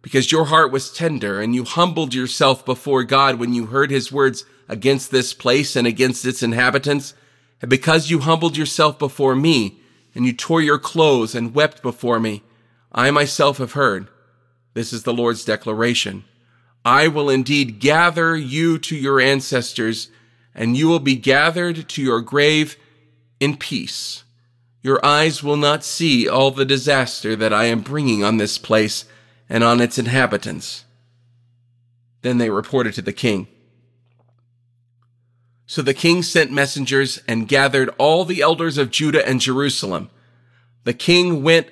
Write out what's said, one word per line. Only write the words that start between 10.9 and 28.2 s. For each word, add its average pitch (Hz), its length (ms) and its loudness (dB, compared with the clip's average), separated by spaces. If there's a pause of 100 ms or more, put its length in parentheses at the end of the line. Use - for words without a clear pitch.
and 117 200 -6
wept 151 280 0
before 120 360 -2
me, 107 240 -4 (480)
I 123 200 2
myself 143 480 2
have 127 140 -6
heard. 104 360 -2 (680)
This 117 180 -6
is 113 120 -10
the 120 100 -2
Lord's 117 300 -2
declaration. 110 800 -2 (600)
I 135 240 4
will 147 220 0
indeed 131 480 0
gather 165 580 2
you 156 420 0
to 160 180 -8
your 135 240 2
ancestors, 127 880 0 (460)
and 117 220 -2
you 151 120 2
will 170 100 4
be 139 160 0
gathered 160 760 0
to 147 120 -6
your 120 180 0
grave 147 560 0 (600)
in 143 180 -2
peace. - 680 -10 (580)
Your 131 220 0
eyes 147 400 2
will 147 120 0
not 147 280 0
see 139 440 0
all 135 220 4
the 135 140 -2
disaster 131 720 0
that 107 160 0
I 107 140 2
am 117 160 0
bringing 127 420 -2